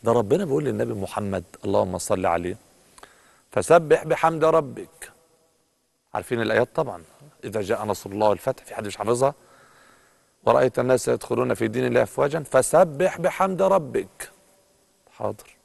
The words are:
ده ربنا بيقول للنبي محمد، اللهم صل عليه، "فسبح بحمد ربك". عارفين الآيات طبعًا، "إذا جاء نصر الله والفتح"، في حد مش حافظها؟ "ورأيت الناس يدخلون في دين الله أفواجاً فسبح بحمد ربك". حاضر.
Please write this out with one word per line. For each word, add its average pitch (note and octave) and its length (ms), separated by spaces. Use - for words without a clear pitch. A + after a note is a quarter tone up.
ده A#2 80
ربنا A#2+ 320
بيقول D3+ 200
للنبي A#2 300
محمد، G2 500
اللهم G2 340
صل F#2+ 280
عليه، F2 300
"فسبح D#3 540
بحمد D#3 400
ربك". D3 680
عارفين A#2 280
الآيات A2+ 320
طبعًا، G#2 280
"إذا G#2+ 180
جاء G#2 220
نصر G2 260
الله G#2+ 180
والفتح"، - 360
في - 100
حد A2 120
مش G2 100
حافظها؟ B2 380
"ورأيت B2+ 320
الناس B2+ 300
يدخلون A#2+ 460
في A2+ 140
دين B2+ 180
الله B2 160
أفواجاً C#3 480
فسبح D#3 680
بحمد F#3+ 420
ربك". C#3 680
حاضر. - 520